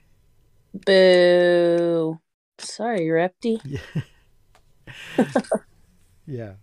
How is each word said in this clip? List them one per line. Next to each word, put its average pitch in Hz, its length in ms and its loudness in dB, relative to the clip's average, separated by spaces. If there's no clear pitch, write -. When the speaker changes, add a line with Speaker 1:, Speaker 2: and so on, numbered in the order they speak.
Speaker 1:
<laughs> - 560 -20
Speaker 2:
Boo. 175 1300 2
Sorry, 220 480 -8
Repty. 185 580 -2
Speaker 1:
Yeah. - 360 -10
<laughs> 226 60 4
Yeah. 113 360 -14